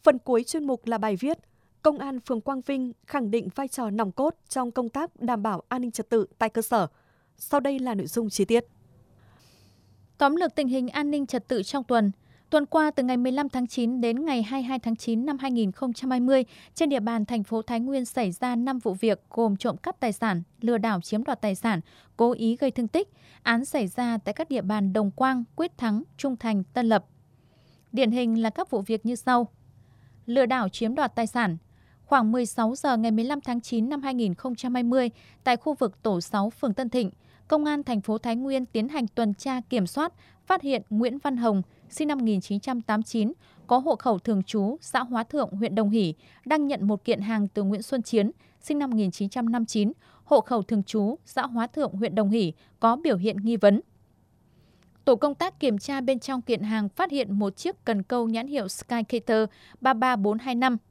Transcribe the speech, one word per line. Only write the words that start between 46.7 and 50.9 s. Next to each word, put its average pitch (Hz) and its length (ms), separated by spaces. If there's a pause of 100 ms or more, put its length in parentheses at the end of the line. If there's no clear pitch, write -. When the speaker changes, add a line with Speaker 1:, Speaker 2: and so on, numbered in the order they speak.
Speaker 2:
một 208 180
kiện 214 160
hàng 208 280
từ 208 140
Nguyễn 202 200
Xuân 254 200
Chiến, 214 280 (300)
sinh 294 180
năm 277 120
một 226 60
nghìn 202 140
chín 196 180
trăm 233 240
năm 240 80
mươi 220 60
chín, 214 260 (320)
hộ - 160
khẩu 226 220
thường 208 200
trú 214 420